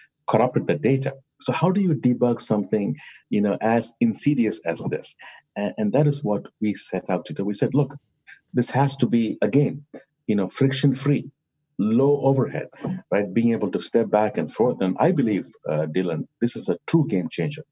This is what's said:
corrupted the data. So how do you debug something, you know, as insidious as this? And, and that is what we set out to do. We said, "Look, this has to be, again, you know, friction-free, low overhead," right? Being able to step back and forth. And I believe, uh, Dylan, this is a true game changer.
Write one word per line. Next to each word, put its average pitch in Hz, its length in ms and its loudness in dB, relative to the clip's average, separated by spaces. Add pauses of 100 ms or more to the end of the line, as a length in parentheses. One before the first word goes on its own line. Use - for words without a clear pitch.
(260)
corrupted - 420 2
the 175 80 2
data. 135 400 0 (240)
So - 140 -4
how 175 180 2
do 196 100 2
you 180 120 2
debug 120 460 2
something, 104 560 -2 (340)
you 107 120 2
know, 101 200 2
as 113 380 2
insidious 117 680 0
as 85 240 -4
this? - 260 -6 (400)
And, 208 220 -4
and - 160 0
that 147 140 4
is 139 160 -2
what 104 240 -2 (140)
we 107 120 0
set - 360 -6
out 90 160 -2
to - 80 -10
do. 101 120 -4
We 104 80 -4
said, 113 200 -2
"Look, 143 220 0 (580)
this 123 180 0
has 135 260 2
to 120 100 2
be, 113 340 0
again, 107 440 2 (420)
you 107 80 2
know, 98 120 0
friction-free, 135 840 0 (480)
low 135 440 2
overhead," 131 460 0 (440)
right? 98 220 0
Being 117 180 4
able 104 200 0
to 95 80 -2
step 113 300 0
back 107 280 2
and 78 140 -4
forth. 120 300 0
And 92 180 0
I 160 120 4
believe, 110 360 0 (220)
uh, 78 180 0
Dylan, 80 400 -4 (140)
this 120 140 0
is - 140 -8
a 87 80 0 (100)
true 165 200 2
game 90 220 -2
changer. - 420 -6